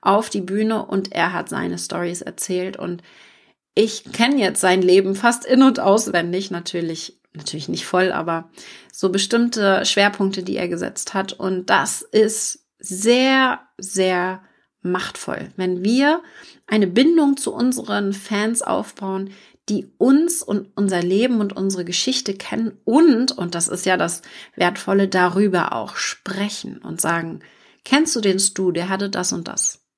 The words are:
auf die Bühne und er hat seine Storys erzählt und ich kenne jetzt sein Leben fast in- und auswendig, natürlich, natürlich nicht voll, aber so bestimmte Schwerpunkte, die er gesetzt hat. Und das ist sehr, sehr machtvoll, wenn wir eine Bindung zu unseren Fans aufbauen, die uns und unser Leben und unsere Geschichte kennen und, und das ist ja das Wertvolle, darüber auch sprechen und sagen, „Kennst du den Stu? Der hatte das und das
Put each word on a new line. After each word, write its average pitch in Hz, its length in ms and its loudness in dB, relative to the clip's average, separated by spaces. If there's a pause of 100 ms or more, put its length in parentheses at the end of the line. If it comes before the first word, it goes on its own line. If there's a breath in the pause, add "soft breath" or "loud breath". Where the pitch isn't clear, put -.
auf 208 280 2
die 208 120 -4
Bühne 214 440 -2
und 190 280 -2
er 170 200 0
hat 170 160 -6
seine 175 300 -4
Storys 175 420 -6
erzählt 180 560 -6
und 175 260 -8 (760 soft breath)
ich - 340 0
kenne 262 280 2
jetzt 190 200 0
sein 185 200 4
Leben 190 340 4
fast 240 300 0
in- 262 180 4
und 262 180 6
auswendig, 190 720 0
natürlich, 170 720 -8 (140)
natürlich 151 340 -10
nicht 170 160 -6
voll, 180 260 2
aber 165 400 -4 (400 loud breath)
so - 200 -2
bestimmte 208 760 2
Schwerpunkte, 196 580 2
die 185 140 -4
er 175 100 -4
gesetzt - 460 -6
hat. 196 220 -4
Und 185 340 -4
das - 320 0
ist - 680 0 (120)
sehr, 254 840 2 (160)
sehr 185 640 -2 (400 soft breath)
machtvoll, - 760 -6
wenn 180 280 -2
wir 285 380 2 (440 loud breath)
eine 214 200 4
Bindung 277 500 4
zu - 160 -6
unseren 208 600 -2
Fans 214 500 -2
aufbauen, 190 680 -4 (380 loud breath)
die - 300 -4
uns 285 440 4
und 208 340 -4
unser 190 260 0
Leben 214 380 2
und 196 140 -2
unsere 190 300 -2
Geschichte 196 500 -2
kennen 226 500 -6
und, 254 520 4
und 175 180 -6
das 175 140 0
ist - 160 -4
ja 185 120 2
das - 260 -2 (320 loud breath)
Wertvolle, 190 540 2
darüber 185 640 4
auch - 240 -8
sprechen - 840 -6
und 160 220 -10
sagen, 165 400 -2 (440 soft breath)
„Kennst 302 300 2
du 240 60 -2
den 196 180 2
Stu? 190 320 0
Der 170 180 -4
hatte 196 220 -4
das 180 220 -2
und 170 160 -6
das - 360 -6 (140)